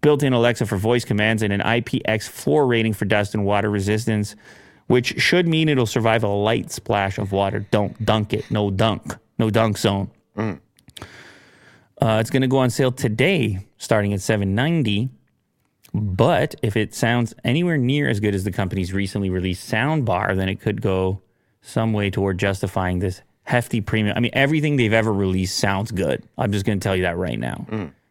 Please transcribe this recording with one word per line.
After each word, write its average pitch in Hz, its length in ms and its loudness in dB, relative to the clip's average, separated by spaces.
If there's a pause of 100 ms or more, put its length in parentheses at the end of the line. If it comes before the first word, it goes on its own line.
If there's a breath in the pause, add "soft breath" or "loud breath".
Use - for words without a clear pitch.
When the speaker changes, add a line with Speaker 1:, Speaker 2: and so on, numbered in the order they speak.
Speaker 1:
Built-in 143 320 4
Alexa 117 320 2
for 104 100 -2
voice 117 280 2
commands 107 380 0
and 101 100 0
an 101 100 0
I 117 180 0
P - 240 -4
X 110 240 -2
floor 143 380 0
rating 113 260 2
for 104 140 -4
dust 104 280 0
and 104 120 -2
water 104 240 2
resistance, 104 680 -2 (520 loud breath)
which 123 340 2
should 175 260 4
mean 160 220 2
it'll 127 160 2
survive 113 380 2
a 104 40 2
light 101 420 0
splash 101 460 -2
of 98 160 -4
water. 98 280 0 (100)
Don't 104 340 -2
dunk 110 300 0
it. - 160 -6
No 104 200 0
dunk. 98 440 -2 (240)
No 110 100 2
dunk 107 300 2
zone. 98 320 0 (260)
Speaker 2:
Mm. 104 240 -6 (1400 loud breath)
Speaker 1:
Uh, 110 180 4
it's 113 100 -2
gonna 131 180 2
go 131 100 2
on 127 100 4
sale 127 240 0
today, 113 680 0 (180)
starting 101 340 0
at 98 80 -2
seven 101 340 0
ninety. 123 540 0 (840)
But 110 680 2
if 107 120 -2
it 107 200 0
sounds 117 400 0 (100)
anywhere 131 320 0
near 139 320 0
as 113 100 0
good 104 160 0
as 95 100 -2
the 107 60 -2
company's 92 440 -4
recently 98 340 -2
released 92 420 -4
soundbar, 110 640 0
then 95 140 0
it 98 100 -4
could 104 220 -4
go 95 400 -2 (400)
some 113 320 -2
way 101 180 0
toward 98 280 -2
justifying 92 640 -2
this 92 200 -4 (220)
hefty 120 400 -2
premium. 107 340 -2
I - 40 -2
mean, 120 120 0
everything 147 440 2
they've 113 160 2
ever 110 200 2
released 95 460 0
sounds 98 340 -2
good. 82 320 -2 (140)
I'm 120 120 0
just 98 160 -2
gonna 101 140 0
tell 95 160 0
you 92 60 0
that 87 160 -2
right 78 200 -4
now. 60 320 -6
Speaker 2:
Mm. 101 220 -6 (180)